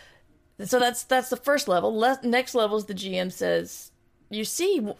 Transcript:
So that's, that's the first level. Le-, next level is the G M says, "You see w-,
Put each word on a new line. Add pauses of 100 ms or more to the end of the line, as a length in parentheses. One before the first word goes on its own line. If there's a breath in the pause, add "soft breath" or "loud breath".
(640 loud breath)
So
that's,
that's
the
first
level.
Le-,
next
level
is
the
G
M
says, (360)
"You
see
w-,